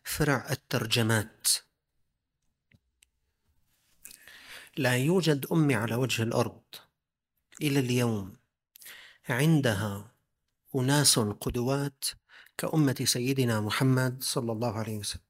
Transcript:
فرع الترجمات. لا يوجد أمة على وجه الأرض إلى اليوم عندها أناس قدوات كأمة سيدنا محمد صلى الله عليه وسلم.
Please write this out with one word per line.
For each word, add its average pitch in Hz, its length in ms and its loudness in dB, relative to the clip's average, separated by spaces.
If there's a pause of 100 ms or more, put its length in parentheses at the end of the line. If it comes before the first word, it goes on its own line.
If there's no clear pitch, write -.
فرع 143 480 -2
الترجمات. 113 960 -2 (3250)
لا 127 160 2
يوجد 151 580 2
أمة 151 240 4
على 113 200 0
وجه 117 280 0
الأرض 113 380 0 (1000)
إلى 143 180 0
اليوم 120 540 0 (960)
عندها 117 840 0 (640)
أناس 135 440 4
قدوات 123 840 -4 (520)
كأمة 143 460 2
سيدنا 123 580 0
محمد 131 640 0
صلى 117 280 -4
الله 113 200 -4
عليه 107 260 -6
وسلم. - 320 -10